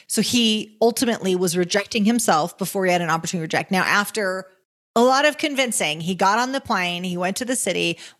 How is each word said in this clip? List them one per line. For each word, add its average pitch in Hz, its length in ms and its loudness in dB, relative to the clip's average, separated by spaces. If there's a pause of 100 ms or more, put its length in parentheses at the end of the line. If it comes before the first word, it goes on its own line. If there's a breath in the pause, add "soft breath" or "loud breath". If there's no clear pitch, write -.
so - 140 -2
he 214 640 0
ultimately 226 520 2
was 175 220 0
rejecting 196 480 0
himself 190 540 2
before 190 260 -2
he 180 80 2
had 180 80 2
an 170 80 -4
opportunity 165 400 -2
to - 80 -2
reject. - 140 -2
Now, 185 140 0
after 190 640 -2 (460)
a 233 80 4
lot 262 220 4
of 294 140 0
convincing, 233 640 -2
he 185 120 -4
got 196 240 2
on 254 140 0
the 269 80 -2
plane, 180 420 -2
he 180 140 -4
went 180 220 -2
to 247 80 -6
the 247 100 -2
city, 170 420 -2 (220 loud breath)